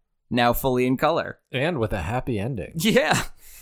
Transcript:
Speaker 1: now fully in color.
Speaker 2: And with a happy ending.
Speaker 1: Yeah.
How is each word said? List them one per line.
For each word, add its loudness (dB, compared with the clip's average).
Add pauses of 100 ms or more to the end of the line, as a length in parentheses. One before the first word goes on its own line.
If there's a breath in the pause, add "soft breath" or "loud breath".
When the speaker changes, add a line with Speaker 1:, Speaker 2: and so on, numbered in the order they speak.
(300)
Speaker 1:
now 4
fully 0
in 2
color. -2 (120)
Speaker 2:
And -2
with -2
a -2
happy -2
ending. -6
Speaker 1:
Yeah. 2 (400 loud breath)